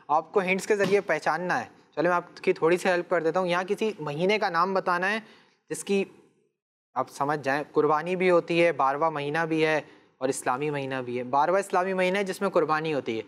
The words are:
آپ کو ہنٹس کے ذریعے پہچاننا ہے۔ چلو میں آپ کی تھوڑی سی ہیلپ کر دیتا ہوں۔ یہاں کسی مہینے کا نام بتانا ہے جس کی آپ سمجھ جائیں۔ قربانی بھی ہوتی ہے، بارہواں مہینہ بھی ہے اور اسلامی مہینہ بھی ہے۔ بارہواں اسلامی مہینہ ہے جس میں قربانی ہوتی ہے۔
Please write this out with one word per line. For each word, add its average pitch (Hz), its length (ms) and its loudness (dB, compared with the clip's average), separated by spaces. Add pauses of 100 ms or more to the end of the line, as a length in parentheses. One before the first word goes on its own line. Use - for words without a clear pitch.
آپ 156 240 0
کو 208 80 2
ہنٹس 185 280 -2
کے 220 80 4
ذریعے 196 260 2
پہچاننا 165 580 -2
ہے۔ 110 60 -6 (300)
چلو 151 80 -2
میں 175 120 2
آپ 170 260 -4
کی 185 120 2
تھوڑی 170 240 2
سی 190 120 0
ہیلپ 175 200 0
کر 170 140 0
دیتا 165 160 0
ہوں۔ 185 80 0
یہاں 175 160 0
کسی 208 360 -2
مہینے 160 400 0
کا 202 100 0
نام 175 240 0
بتانا 185 380 0
ہے 220 80 -2 (500)
جس 156 140 -8
کی 196 200 0 (880)
آپ 131 160 -2
سمجھ 147 340 -2
جائیں۔ 135 280 -2
قربانی 156 440 2
بھی 180 140 2
ہوتی 170 360 4
ہے، 170 60 4
بارہواں 143 400 0
مہینہ 147 260 -4 (120)
بھی 160 160 2
ہے 156 160 2 (360)
اور 131 120 -2
اسلامی 135 400 -2
مہینہ 135 260 -4
بھی 123 220 -6
ہے۔ 127 60 -6
بارہواں 147 360 2
اسلامی 190 340 -2
مہینہ 185 240 0
ہے 208 60 0
جس 185 180 -6
میں 202 80 0
قربانی 156 440 0
ہوتی 123 240 -4
ہے۔ 110 100 -6